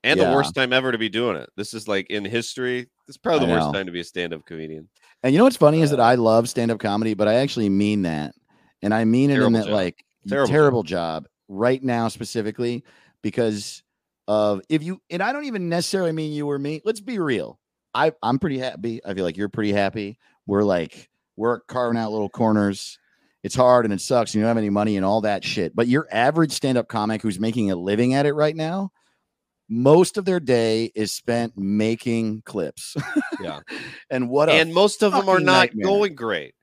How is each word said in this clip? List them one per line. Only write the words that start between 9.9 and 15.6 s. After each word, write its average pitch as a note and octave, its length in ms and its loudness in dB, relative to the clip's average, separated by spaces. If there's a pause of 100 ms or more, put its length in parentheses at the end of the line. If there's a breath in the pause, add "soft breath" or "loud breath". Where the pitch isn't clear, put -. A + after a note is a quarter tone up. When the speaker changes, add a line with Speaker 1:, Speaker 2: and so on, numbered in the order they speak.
Speaker 1:
Terrible C3 220 2
Speaker 2:
terrible C#3 320 4
Speaker 1:
job. E2 420 -4
Speaker 2:
job - 40 -20 (200)
right B2 340 0
now A#2 260 -2
specifically A#2 760 -6 (400 soft breath)
because G#2+ 600 -4 (440)
of, G#2 440 0
if D3+ 120 0
you, F3+ 180 -8 (100)
and F3+ 120 -4
I A#3 100 -2
don't D4 120 -8
even G3+ 240 -6